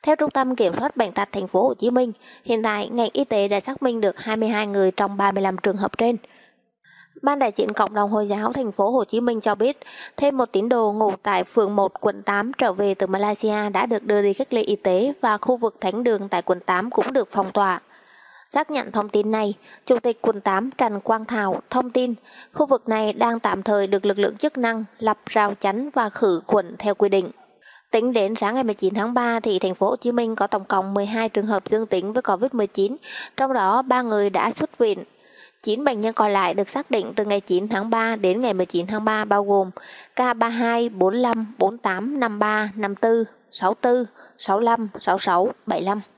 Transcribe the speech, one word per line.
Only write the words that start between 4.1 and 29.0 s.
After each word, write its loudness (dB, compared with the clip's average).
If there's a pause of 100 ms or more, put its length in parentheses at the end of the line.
hai -4
mươi 0
hai 0
người 2
trong -2
ba 2
mươi 0
lăm -2
trường 0
hợp -2
trên. 2 (1040)
Ban 0
đại 2
diện -2
Cộng 0
đồng 2
Hồi 0
giáo -2
thành -4
phố 2
Hồ 2
Chí -2
Minh 0
cho 0
biết, 0 (400)
thêm 2
một 2
tín 0
đồ 2
ngụ 2 (120)
tại 0
phường 2
một, 2 (100)
quận -2
tám -2
trở 2
về 0
từ -2
Malaysia -2
đã 0
được -2
đưa 2
đi 2
cách -4
ly 0
y 0
tế 0
và 2
khu 0
vực -2
thánh -4
đường 0
tại 0
quận -2
tám -2
cũng -2
được 0
phong -2
tỏa. 0 (720)
Xác -2
nhận -4
thông -2
tin 2
này, 0 (320)
Chủ 4
tịch -2
quận 0
tám 0
Trần 0
Quang 0
Thảo -2
thông -2
tin, 0 (400)
khu 2
vực 0
này 0
đang 0
tạm -2
thời 2
được 0
lực 2
lượng 0
chức -2
năng -2 (160)
lập 0
rào 2
chắn -2
và 0
khử 0
khuẩn 2
theo -2
quy 2
định. 2 (600)
Tính 2
đến 2
sáng -2
ngày 0
mười 0
chín 0
tháng -2